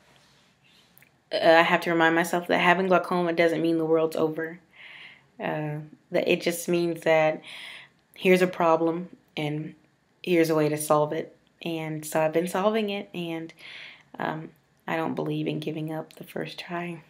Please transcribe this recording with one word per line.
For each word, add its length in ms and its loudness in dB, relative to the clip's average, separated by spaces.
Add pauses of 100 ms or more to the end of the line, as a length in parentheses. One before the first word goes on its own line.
(1300)
uh, 80 -2
I 220 8
have 200 4
to 100 -4
remind 220 4
myself 340 0
that 120 2
having 280 4
glaucoma 440 2
doesn't 300 2
mean 160 2
the 80 0
world's 320 2
over. 420 -4 (800)
Uh, 380 -4 (340)
that 160 0
it 140 2
just 260 -4
means 360 -2
that 380 2 (760)
here's 260 4
a 60 4
problem 600 0 (300)
and 380 -6 (460)
here's 280 4
a 60 2
way 120 4
to 100 -2
solve 360 2
it. 240 -8 (240)
And 440 -6
so 140 -2
I've 140 2
been 160 0
solving 400 -2
it, 240 -8
and, 400 -8 (680)
um, 300 -6 (380)
I 100 -2
don't 180 -4
believe 320 -4
in 120 -4
giving 320 -8
up 220 -10
the 100 -18
first 360 -10
try. 500 -10